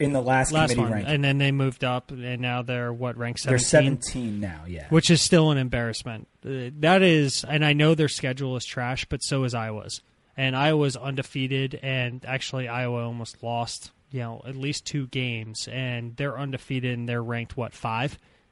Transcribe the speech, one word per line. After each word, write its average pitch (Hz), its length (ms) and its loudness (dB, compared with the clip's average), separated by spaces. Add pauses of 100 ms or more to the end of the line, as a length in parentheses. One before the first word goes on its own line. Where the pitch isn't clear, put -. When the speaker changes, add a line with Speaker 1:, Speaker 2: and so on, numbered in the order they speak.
Speaker 1:
in 143 120 2
the 131 80 2
last 131 320 4
Speaker 2:
Last 156 180 4
Speaker 1:
committee 120 120 2
Speaker 2:
one, 110 100 0
Speaker 1:
ranking. 104 220 0
Speaker 2:
and 143 80 2
then 139 160 4
they 139 140 4
moved 135 320 0
up, 127 260 -2
and 123 300 -8
now 123 220 -2
they're, 123 300 -4
what, 120 240 -6
ranked 120 280 -6
Speaker 1:
They're 131 140 4
Speaker 2:
seventeen? 135 440 4
Speaker 1:
seventeen 113 380 -4
now, 82 260 -6
yeah. 82 220 -10
Speaker 2:
Which 160 220 6
is 165 120 6
still 160 300 6
an 139 60 2
embarrassment. 120 680 -4 (180)
Uh, 127 260 -8 (100)
that 185 220 6
is, 156 420 6
and 151 200 0
I 147 80 6
know 151 220 6
their 151 140 4
schedule 131 480 -4
is 120 80 -6
trash, 127 400 -4
but - 180 -6
so 135 220 0
is 120 100 -2
Iowa's. 110 460 -6 (360)
And 131 200 0
Iowa's 147 400 4
undefeated, 135 880 -4
and 127 420 -4
actually 131 440 -4
Iowa 120 360 -2
almost 117 400 -8
lost, 117 480 -6 (180)
you 131 100 -6
know, 117 260 -8
at 131 100 -10
least 139 300 -6
two 139 200 -4
games, 117 640 -6
and 120 460 -6
they're 139 220 -4
undefeated, 131 600 -4
and 120 100 -4
they're 120 140 -2
ranked, 117 340 -6
what, 113 160 -4
five? 117 460 -4 (340)